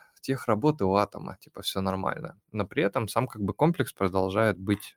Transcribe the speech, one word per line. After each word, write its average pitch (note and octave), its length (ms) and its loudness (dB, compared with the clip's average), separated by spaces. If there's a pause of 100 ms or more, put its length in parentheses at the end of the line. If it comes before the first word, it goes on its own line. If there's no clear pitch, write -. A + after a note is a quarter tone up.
(220)
техработы C3 640 0
у F#2+ 100 4
Атома, G2 460 0
типа, - 220 -16
всё - 180 -4
нормально". - 580 -4 (140)
Но G#2+ 140 -2
при C#3+ 160 -2
этом C3 260 -2
сам C3 180 0
как G#2 160 -10
бы F#2+ 120 -2
комплекс D#3 380 0
продолжает F#2+ 640 2
быть G2+ 380 -2